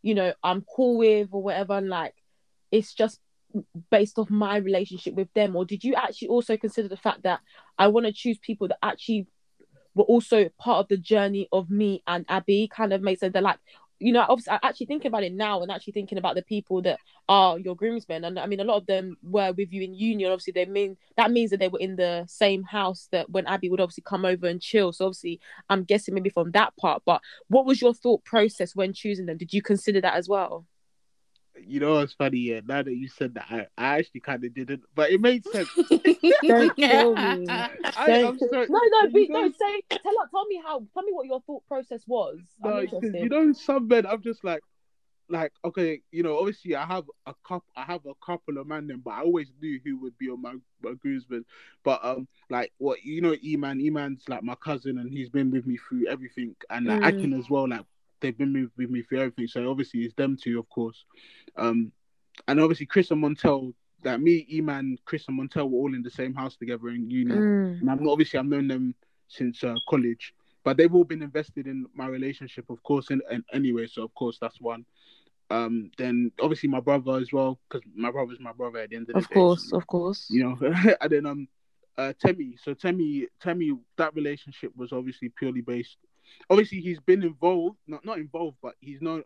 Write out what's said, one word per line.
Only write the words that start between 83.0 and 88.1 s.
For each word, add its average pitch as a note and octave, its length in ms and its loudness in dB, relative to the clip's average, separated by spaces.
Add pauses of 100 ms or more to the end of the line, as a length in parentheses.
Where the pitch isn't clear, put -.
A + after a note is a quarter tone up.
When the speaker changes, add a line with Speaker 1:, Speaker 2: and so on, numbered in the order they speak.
Speaker 2:
Temi, E3+ 320 -2 (240)
that D#3 180 -2
relationship D3 600 -8
was B2 160 -12
obviously B2+ 380 -8
purely B2+ 320 -6
based A#2+ 360 -8 (520)
obviously G3 300 4
he's E3+ 200 -6
been F#3 220 4
involved, E3+ 540 0 (100)
not, D3+ 180 -14
not G#3 140 -8